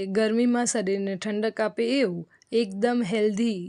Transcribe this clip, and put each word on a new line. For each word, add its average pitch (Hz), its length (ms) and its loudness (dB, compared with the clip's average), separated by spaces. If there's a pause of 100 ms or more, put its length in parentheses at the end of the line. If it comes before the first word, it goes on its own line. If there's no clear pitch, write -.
ગરમીમાં 226 600 2
શરીરને 196 500 -2
ઠંડક 214 440 -4
આપે 220 240 -2 (160)
એવું 175 260 0 (260)
એકદમ 233 520 0
હેલ્ધી 214 640 0